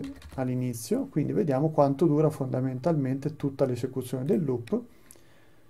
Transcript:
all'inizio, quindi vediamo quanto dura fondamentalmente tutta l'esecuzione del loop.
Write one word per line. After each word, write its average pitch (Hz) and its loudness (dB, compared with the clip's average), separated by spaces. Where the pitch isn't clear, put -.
all'inizio, 127 -2
quindi 143 -2
vediamo 156 2
quanto 143 4
dura 147 6
fondamentalmente 135 -2
tutta 139 -2
l'esecuzione 127 -2
del 185 2
loop. 131 -2